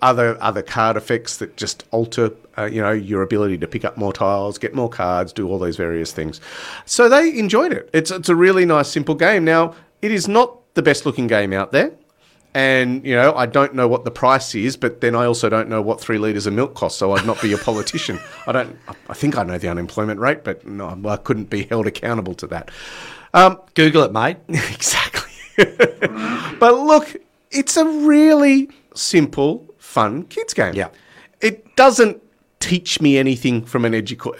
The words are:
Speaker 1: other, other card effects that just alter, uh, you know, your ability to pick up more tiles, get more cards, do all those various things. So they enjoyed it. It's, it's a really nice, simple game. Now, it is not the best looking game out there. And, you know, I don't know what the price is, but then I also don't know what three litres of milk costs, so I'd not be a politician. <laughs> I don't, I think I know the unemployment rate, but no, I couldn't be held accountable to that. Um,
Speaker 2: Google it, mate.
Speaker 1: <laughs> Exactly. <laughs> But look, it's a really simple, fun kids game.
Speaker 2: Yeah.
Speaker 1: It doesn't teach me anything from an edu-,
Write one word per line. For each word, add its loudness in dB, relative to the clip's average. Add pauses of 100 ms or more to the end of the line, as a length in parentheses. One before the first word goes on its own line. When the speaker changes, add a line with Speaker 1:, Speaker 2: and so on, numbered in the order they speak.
Speaker 1:
other, 2
other -4
card -2
effects -6
that -12
just -10
alter, -2 (260)
uh, -6
you -6
know, 0
your -4
ability -2
to -6
pick -8
up -6
more -4
tiles, -2
get -8
more -4
cards, -4
do -6
all -4
those -4
various -6
things. -10 (460)
So 4
they 4
enjoyed 0
it. -10
It's, 0
it's -4
a 4
really 4
nice, 2
simple -2
game. 2
Now, 2 (260)
it -2
is -2
not 2 (160)
the 0
best 2
looking -2
game 0
out -4
there. 2 (600)
And, 0
you -2
know, 4
I -2
don't 0
know 2
what -2
the -6
price 0
is, -2
but -6
then 0
I 0
also 0
don't 0
know -2
what -4
three -4
litres -4
of -2
milk -2
costs, -6
so 0
I'd -2
not -4
be 0
a 0
politician. -6 (140)
<laughs> -20
I -4
don't, -4 (300)
I -14
think -2
I 0
know -6
the -6
unemployment -6
rate, -2
but -10
no, -12
I -2
couldn't -4
be -6
held -4
accountable -6
to -14
that. -12 (640)
Um, 8 (160)
Speaker 2:
Google 6
it, 0
mate. -2
Speaker 1:
<laughs> -20
Exactly. -4 (260)
<laughs> 6 (920)
But 8
look, 4 (360)
it's -2
a 4
really 4 (260)
simple, 0 (120)
fun -2
kids -10
game. -2
Speaker 2:
Yeah. -4 (500)
Speaker 1:
It -4
doesn't 4 (380)
teach -4
me 4
anything 0
from -2
an 0
edu-, -6